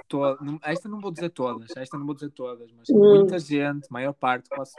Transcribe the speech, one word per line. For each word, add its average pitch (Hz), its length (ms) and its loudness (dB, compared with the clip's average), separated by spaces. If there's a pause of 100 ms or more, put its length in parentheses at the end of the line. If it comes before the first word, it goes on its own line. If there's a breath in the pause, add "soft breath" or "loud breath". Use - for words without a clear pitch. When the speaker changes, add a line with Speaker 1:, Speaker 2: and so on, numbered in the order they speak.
Speaker 1:
todas, 139 380 -2
não, 151 160 -10
esta 165 260 -8
não 208 120 -12
vou 202 100 -12
dizer 170 220 -8
todas, 120 440 -8
esta 131 220 -14
não 143 80 -10
vou 147 80 -8
dizer 143 160 -14
todas, 123 420 -14
mas - 180 -12
Speaker 2:
Hum. 226 100 6
Speaker 1:
muita 196 400 8
gente, 143 500 -4
maior 131 240 -6
parte, 127 340 -4
quase - 320 -12